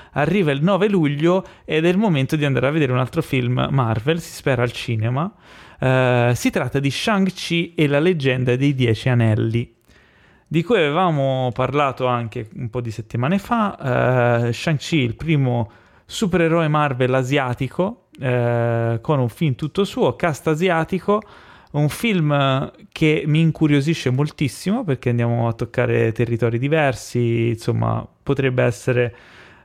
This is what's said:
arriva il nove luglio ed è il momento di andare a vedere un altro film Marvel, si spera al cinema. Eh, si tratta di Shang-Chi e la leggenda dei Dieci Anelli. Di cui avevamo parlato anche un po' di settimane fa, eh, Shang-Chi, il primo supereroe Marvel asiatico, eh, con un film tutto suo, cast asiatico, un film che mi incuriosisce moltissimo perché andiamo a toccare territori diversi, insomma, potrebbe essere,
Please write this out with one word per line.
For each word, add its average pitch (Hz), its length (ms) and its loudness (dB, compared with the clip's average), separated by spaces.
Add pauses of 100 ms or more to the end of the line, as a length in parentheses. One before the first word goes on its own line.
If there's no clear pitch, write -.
(140)
arriva 156 360 2
il 139 140 0
nove 196 240 2
luglio 170 580 2 (180)
ed 160 200 0
è 175 40 4
il 180 100 2
momento 160 360 2
di 147 100 0
andare 131 220 2
a 139 40 2
vedere 147 200 2
un 123 80 2
altro 131 240 -2
film 127 480 0
Marvel, 131 500 0
si - 120 -14
spera 123 320 -2
al 120 80 -2
cinema. 123 600 -4 (460)
Eh, 127 560 2
si 247 160 0
tratta 143 300 -2
di 139 100 0
Shang-Chi 180 840 -2
e 156 100 2
la 143 140 2
leggenda 131 560 2
dei 143 180 2
Dieci 123 340 0
Anelli. 113 640 2 (840)
Di 165 80 2
cui 233 140 0
avevamo 143 760 2
parlato 131 540 0
anche 117 480 -4
un 123 160 -8
po' 127 100 -6
di 117 120 -6
settimane 123 480 -2
fa, 123 1040 0
eh, 120 60 0
Shang-Chi, 160 460 -2
il 117 180 -2
primo 131 520 0 (380)
supereroe 170 640 0
Marvel 135 440 0
asiatico, 131 960 -2 (140)
eh, 117 840 0
con 151 160 0
un 123 100 0
film 139 280 -2
tutto 170 280 -2
suo, 190 300 0
cast 160 320 -4
asiatico, 170 720 0 (520)
un 147 160 0
film 147 840 0 (220)
che 156 340 2
mi 156 140 2
incuriosisce 151 720 2
moltissimo 151 720 -2
perché 135 240 -2
andiamo 117 400 0
a 113 60 -2
toccare 117 580 0
territori 117 480 0
diversi, 123 880 0
insomma, 113 580 -2 (160)
potrebbe 131 400 0
essere, 120 500 0 (520)